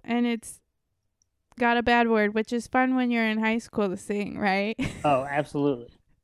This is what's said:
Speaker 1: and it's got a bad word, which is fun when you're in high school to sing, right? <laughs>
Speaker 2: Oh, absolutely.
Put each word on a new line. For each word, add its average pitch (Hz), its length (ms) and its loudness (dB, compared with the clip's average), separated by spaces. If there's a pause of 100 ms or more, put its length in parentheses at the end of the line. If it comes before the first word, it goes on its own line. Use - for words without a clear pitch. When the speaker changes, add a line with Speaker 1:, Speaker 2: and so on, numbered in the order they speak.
Speaker 1:
and 240 220 0
it's 233 340 -6 (1000)
got 240 180 2
a 240 60 2
bad 233 260 4
word, 208 240 2
which 220 220 -4
is 233 140 -4
fun 262 260 2
when 247 160 2
you're 233 160 2
in 220 120 -2
high 220 200 0
school 208 320 -2
to 185 60 -6
sing, 202 420 -6
right? 202 400 0
<laughs> - 260 -6
Speaker 2:
Oh, 135 200 2
absolutely. 143 680 -2 (340)